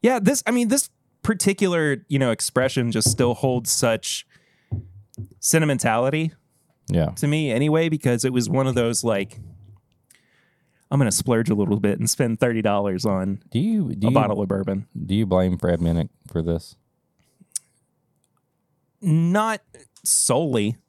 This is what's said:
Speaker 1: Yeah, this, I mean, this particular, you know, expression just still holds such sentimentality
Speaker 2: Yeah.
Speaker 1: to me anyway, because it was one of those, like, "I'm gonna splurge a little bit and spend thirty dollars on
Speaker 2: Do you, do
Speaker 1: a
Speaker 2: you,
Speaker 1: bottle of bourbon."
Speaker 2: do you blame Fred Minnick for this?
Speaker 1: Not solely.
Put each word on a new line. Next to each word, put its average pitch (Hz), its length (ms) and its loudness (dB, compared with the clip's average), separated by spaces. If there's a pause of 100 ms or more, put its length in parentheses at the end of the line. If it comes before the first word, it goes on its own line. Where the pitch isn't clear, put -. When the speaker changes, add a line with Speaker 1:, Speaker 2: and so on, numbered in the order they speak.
Speaker 1:
Yeah, 240 180 2
this, 240 260 2
I 214 60 0
mean, 240 180 2
this - 200 0 (340)
particular, 180 840 0
you 139 120 0
know, 127 120 2
expression 127 600 0
just 110 200 0
still 120 220 2
holds 123 380 -2
such - 540 -2 (1120)
sentimentality 147 920 0 (580)
Speaker 2:
Yeah. 85 180 2 (100)
Speaker 1:
to 143 100 -2
me 147 240 0
anyway, 151 380 2
because 135 360 0
it 127 80 0
was 120 160 0
one 131 180 0
of 127 80 -2
those, 117 280 0
like, 101 360 -2 (1500)
"I'm 139 100 0
gonna 117 120 4
splurge 117 380 0
a 107 60 2
little 101 240 0
bit 101 200 0
and 113 100 -2
spend 113 300 -2
thirty 117 220 0
dollars 101 440 0
on 98 460 -2
Speaker 2:
Do 117 80 0
you, 208 360 -2
do 101 120 0
Speaker 1:
a - 20 4
Speaker 2:
you, 127 40 2
Speaker 1:
bottle 104 280 0
of 98 60 -2
bourbon." 98 400 -4 (180)
Speaker 2:
do 95 100 -2
you 107 100 2
blame 92 320 2
Fred 87 220 0
Minnick 82 300 0 (180)
for 82 140 -4
this? 82 340 -4 (2250)
Speaker 1:
Not 190 600 0 (420)
solely. 120 760 0 (120)